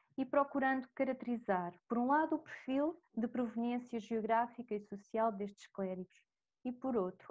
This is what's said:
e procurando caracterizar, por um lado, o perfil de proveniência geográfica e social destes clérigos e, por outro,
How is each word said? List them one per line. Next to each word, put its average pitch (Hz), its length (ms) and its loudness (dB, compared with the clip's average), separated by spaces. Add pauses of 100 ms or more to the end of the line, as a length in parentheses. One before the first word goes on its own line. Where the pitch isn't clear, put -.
(180)
e 262 80 0
procurando 269 720 2
caracterizar, 233 800 -2 (120)
por 233 80 0
um 240 100 2
lado, 311 280 4
o 302 40 0
perfil 294 580 -2 (200)
de 226 100 0
proveniência 240 720 -2
geográfica 226 720 0
e 208 60 0
social 220 500 -2
destes 202 380 -6
clérigos 185 560 -6 (400)
e, 254 80 -4
por 247 240 -2
outro, 185 360 -2